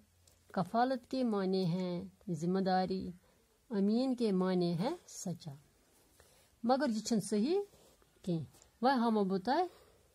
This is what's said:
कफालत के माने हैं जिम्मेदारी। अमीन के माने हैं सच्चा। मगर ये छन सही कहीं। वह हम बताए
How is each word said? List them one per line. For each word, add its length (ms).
कफालत 560
के 120
माने 420
हैं 480
जिम्मेदारी। 840
अमीन 420
के 180
माने 400
हैं 340
सच्चा। 500
मगर 260
ये 100
छन 200
सही 400
कहीं। 220
वह 100
हम 320
बताए 460